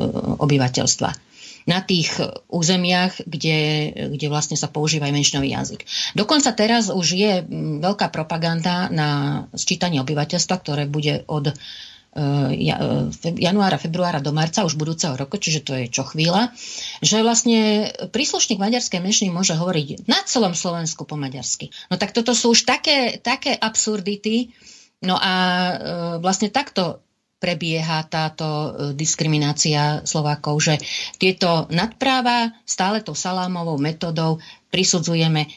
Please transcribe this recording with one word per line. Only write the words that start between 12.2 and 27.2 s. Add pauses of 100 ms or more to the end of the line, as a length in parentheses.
ja-,
e,
feb-,
januára,
februára
do
marca
už
budúceho
roku,
čiže
to
je
čo
chvíľa, (560)
že
vlastne (160)
príslušník
maďarskej
menšiny
môže
hovoriť
na
celom
Slovensku
po
maďarsky. (240)
No
tak
toto
sú
už
také,
také
absurdity. (560)
No
a,
e, (520)
vlastne
takto (360)